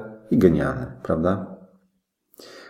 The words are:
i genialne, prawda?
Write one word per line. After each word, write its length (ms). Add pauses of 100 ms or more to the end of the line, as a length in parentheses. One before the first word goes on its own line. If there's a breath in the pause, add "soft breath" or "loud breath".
(320)
i 60
genialne, 680
prawda? 520 (1120 loud breath)